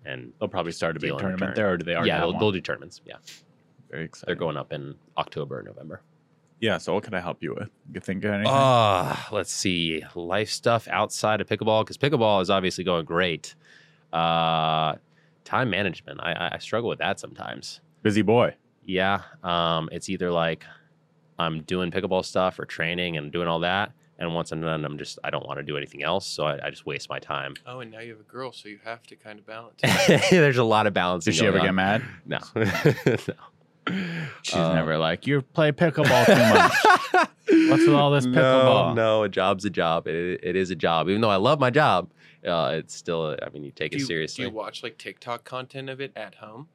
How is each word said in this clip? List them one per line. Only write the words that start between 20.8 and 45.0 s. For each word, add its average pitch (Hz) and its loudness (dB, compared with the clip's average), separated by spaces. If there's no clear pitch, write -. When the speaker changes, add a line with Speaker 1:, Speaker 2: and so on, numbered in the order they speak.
Speaker 1:
I'm 80 -2
doing 90 -4
pickleball 92 -2
stuff 92 -2
or - -8
training 85 -4
and 73 -8
doing 87 -2
all 85 0
that. 95 -2
And 85 -6
once 82 -6
I'm 80 -6
done, 80 -4
I'm 73 -8
just, 73 -14
I 73 -6
don't 71 -6
wanna 69 -10
do 73 -8
anything 71 -10
else. 87 -2
So - -6
I, 73 -4
I - -4
just - -16
waste 71 -10
my 67 -10
time. 69 -8
Speaker 3:
Oh, 123 -14
and 117 -16
now 110 -20
you 117 -16
have 107 -20
a 107 -20
girl, 120 -14
so - -20
you 104 -18
have 113 -14
to - -20
kinda 107 -20
balance 113 -18
Speaker 1:
<laughs> - -2
Speaker 3:
it. 180 4
Speaker 1:
There's 147 6
a 123 4
lot 107 4
of 101 0
balancing 90 0
Speaker 2:
Did 82 0
she 110 2
Speaker 1:
going 98 2
Speaker 2:
ever 98 2
Speaker 1:
on. 92 2
Speaker 2:
get 95 0
mad? 98 2
Speaker 1:
No. - -6
<laughs> 113 2
No. 180 -6
Speaker 2:
She's - -6
Speaker 1:
Uh, 82 2
Speaker 2:
never 80 2
like, 80 -2
"You 139 0
play 151 0
pickleball 143 4
too - 8
much. - 6
Speaker 1:
<laughs> 320 4
Speaker 2:
What's 320 6
with 320 8
all 143 6
this 143 4
Speaker 1:
No, - 4
Speaker 2:
pickleball?" 127 6
Speaker 1:
no, 110 4
a 104 0
job's 95 0
a 104 0
job. 82 0
It, 85 -4
it 87 -2
is 92 0
a 92 -2
job. 82 2
Even 101 2
though 117 4
I 98 4
love 131 4
my 127 2
job, 113 2
uh, 80 0
it's 80 -8
still, 80 -4
I - -10
mean, 73 -14
you 69 -14
take 78 -8
Speaker 3:
Do 151 -6
Speaker 1:
it 143 -4
Speaker 3:
you, 139 -4
Speaker 1:
seriously. 85 -6
Speaker 3:
do - -8
you 110 -16
watch, 107 -10
like, 117 -14
TikTok 117 -12